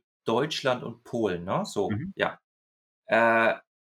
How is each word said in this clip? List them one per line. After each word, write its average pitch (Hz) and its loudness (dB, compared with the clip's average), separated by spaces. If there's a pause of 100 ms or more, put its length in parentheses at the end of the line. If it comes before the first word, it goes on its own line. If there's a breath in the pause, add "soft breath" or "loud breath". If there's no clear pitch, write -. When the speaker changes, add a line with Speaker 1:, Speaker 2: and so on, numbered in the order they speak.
(260)
Speaker 1:
Deutschland 123 0
und 113 -14
Polen, 92 -2
ne? 139 -2
So, 98 -4
Speaker 2:
Mhm. 143 -6
Speaker 1:
ja. - -2 (680)
Äh, 113 4 (340)